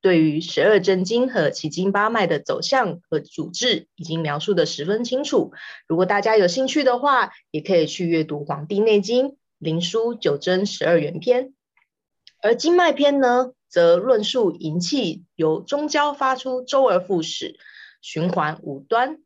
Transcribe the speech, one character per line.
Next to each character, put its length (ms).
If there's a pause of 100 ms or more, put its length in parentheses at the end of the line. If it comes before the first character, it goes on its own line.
对 200
于 200
十 240
二 160
真 240
经 260
和 180
奇 200
经 240
八 160
脉 180
的 100
走 240
向 460
和 140
主 300
治 440
已 80
经 180
描 160
述 160
得 120
十 180
分 220
清 180
楚。 300 (340)
如 80
果 100
大 140
家 160
有 100
兴 220
趣 160
的 160
话， 320 (200)
也 100
可 160
以 100
去 180
阅 200
读 180
黄 240
帝 140
内 180
经 380 (200)
灵 220
枢 380
九 200
针 280
十 200
二 120
元 220
篇。 340 (880)
而 120
经 220
脉 160
篇 300
呢， 320 (160)
则 260
论 300
述 260
营 300
气 420 (120)
由 260
中 260
焦 240
发 240
出， 260
周 220
而 160
复 220
始， 360 (440)
循 260
环 340
五 200
端。 440